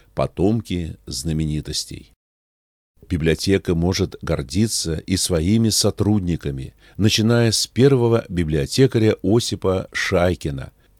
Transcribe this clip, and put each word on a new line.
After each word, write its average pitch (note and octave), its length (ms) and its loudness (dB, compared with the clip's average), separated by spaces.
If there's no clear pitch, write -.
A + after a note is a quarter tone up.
потомки F2 840 -2
знаменитостей. D2+ 1040 -6
Библиотека F2 680 0
может E2+ 480 -2
гордиться E2 720 -2
и F#2 240 -4
своими G2 500 2
сотрудниками, F2 1040 -2
начиная A2+ 560 2
с - 140 -2
первого A#2+ 640 4
библиотекаря F2 920 2
Осипа F#2+ 720 0
Шайкина E2 760 -2